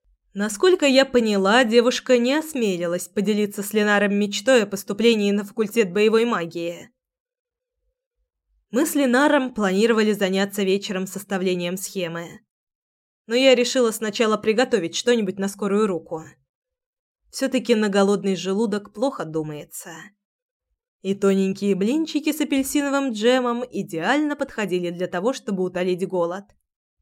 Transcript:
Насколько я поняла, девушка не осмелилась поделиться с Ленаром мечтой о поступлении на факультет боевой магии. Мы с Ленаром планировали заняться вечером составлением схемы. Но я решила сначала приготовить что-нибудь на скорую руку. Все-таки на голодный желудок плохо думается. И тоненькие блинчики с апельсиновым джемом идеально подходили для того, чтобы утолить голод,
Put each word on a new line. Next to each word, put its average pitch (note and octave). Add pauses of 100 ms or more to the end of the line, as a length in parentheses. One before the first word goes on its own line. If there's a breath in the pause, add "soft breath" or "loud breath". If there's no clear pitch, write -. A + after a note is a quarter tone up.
(340)
Насколько B3
я C4+
поняла, A3
девушка A#3+
не A#3+
осмелилась F#3+
поделиться G#3
с G#3
Ленаром G#3
мечтой G#3
о G3+
поступлении G3+
на G#3
факультет G#3+
боевой A3
магии. E3+ (1800)
Мы C4+
с -
Ленаром C#4
планировали G#3+
заняться G3
вечером G3
составлением F#3
схемы. E3+ (840)
Но A3
я C4
решила A#3+
сначала G#3+
приготовить G#3+
что-нибудь A3
на G3
скорую G3+
руку. D#3+ (1080)
Все-таки B3+
на G#3+
голодный G3
желудок G3+
плохо A#3
думается. D#3 (1120)
И G3
тоненькие G3
блинчики D4
с D4+
апельсиновым C#4
джемом A#3+
идеально B3+
подходили F3+
для F3
того, F#3
чтобы G3
утолить F3+
голод, F3+ (580)